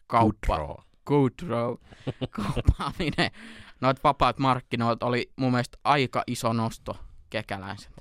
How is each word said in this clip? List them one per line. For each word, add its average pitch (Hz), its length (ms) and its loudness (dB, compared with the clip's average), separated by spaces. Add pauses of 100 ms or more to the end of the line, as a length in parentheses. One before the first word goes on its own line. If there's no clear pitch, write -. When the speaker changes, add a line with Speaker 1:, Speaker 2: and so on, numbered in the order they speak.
Speaker 1:
kauppa- 113 400 2
Speaker 2:
Gaudreau. 78 300 0 (300)
Speaker 1:
Gaudreau 120 680 0 (300)
<laughs> - 300 -8
kauppaaminen. 151 920 -2 (500)
Noit 127 240 2
vapaat 135 340 4
markkinoit 120 640 0
oli 123 340 0
mun 131 140 2
mielestä 123 340 0
aika 131 420 2
iso 120 260 -2
nosto 113 440 -4 (340)
Kekäläisen. 98 720 -8